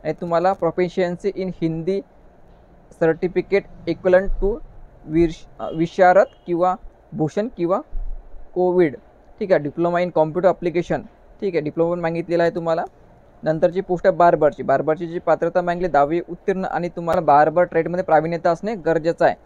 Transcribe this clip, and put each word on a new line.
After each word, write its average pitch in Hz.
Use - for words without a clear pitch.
आणि 156
तुम्हाला 175
proficiency 180
in 185
Hindi 165
certificate 180
equivalent 180
to 208
विश-, 160
अ, 98
Visharat 180
किंवा 175
Bhushan 156
किंवा 180
COVID, 180
ठीक 190
आहे, 147
diploma 170
in 175
computer 160
application, 170
ठीक 190
आहे, 160
diploma 165
पण 175
मागितलेला 170
आहे 170
तुम्हाला. 165
नंतरची 170
पोस्ट 185
आहे 180
बार्बरची, 156
बार्बरची 139
जी 165
पात्रता 170
मागितली 175
दहावी 147
उत्तीर्ण 185
आणि 170
तुम्हाला 175
barber 156
ट्रेडमध्ये 175
प्रावीण्यता 160
असणे 196
गरजेचं 165
आहे. 127